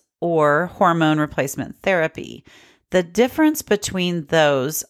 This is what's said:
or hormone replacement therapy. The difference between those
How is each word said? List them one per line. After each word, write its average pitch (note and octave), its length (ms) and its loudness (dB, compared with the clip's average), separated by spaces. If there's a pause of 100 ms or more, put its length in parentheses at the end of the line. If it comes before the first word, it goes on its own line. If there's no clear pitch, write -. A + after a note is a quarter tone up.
(200)
or D#3+ 460 2
hormone E3 520 2
replacement C#3+ 600 -6
therapy. - 640 -4 (460)
The F#3 120 2
difference B3 600 0
between F3 640 -2
those D3 640 0